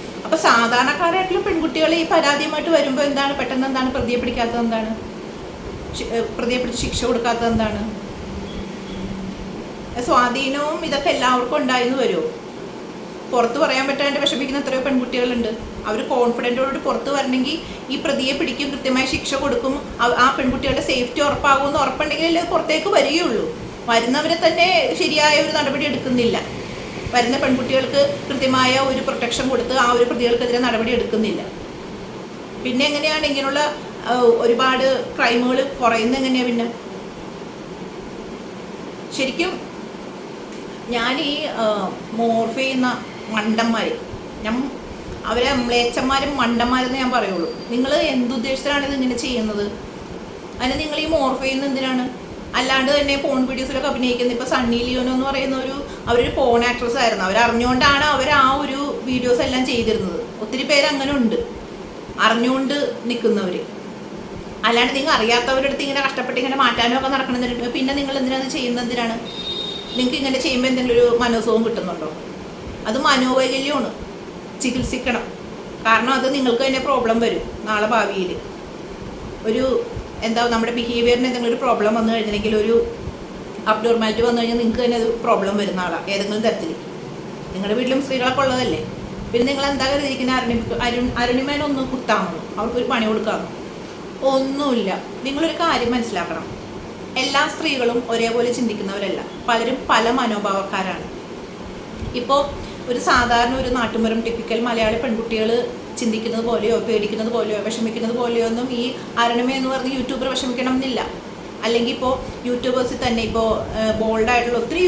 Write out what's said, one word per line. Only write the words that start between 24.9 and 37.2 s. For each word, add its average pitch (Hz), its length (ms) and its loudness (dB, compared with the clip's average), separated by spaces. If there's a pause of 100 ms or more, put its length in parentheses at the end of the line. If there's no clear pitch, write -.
ശരിയായ 302 440 4
ഒരു 311 140 -2
നടപടി 277 320 0
എടുക്കുന്നില്ല, 247 460 2 (800)
വരുന്ന 247 300 2
പെൺകുട്ടികൾക്ക് 262 560 2 (260)
കൃത്യമായ 262 460 4 (180)
ഒരു 262 160 0
പ്രൊട്ടക്ഷൻ 240 460 -2
കൊടുത്ത് 254 320 0
ആ - 20 4 (120)
ഒരു 240 120 8
പ്രതികൾക്കെതിരെ 240 560 2
നടപടി 226 320 2
എടുക്കുന്നില്ല. 208 420 0 (1200)
പിന്നെ 254 260 2
എങ്ങനെയാണ് 302 400 0
ഇങ്ങനെയുള്ള, 277 300 0 (500)
ആ, 247 40 4 (300)
ഒരുപാട് 262 420 4 (300)
ക്രൈമുകൾ 247 440 2 (200)
കുറയുന്നത്? 233 400 2
എങ്ങനെയാ 254 300 2
പിന്നെ? 233 160 0 (2500)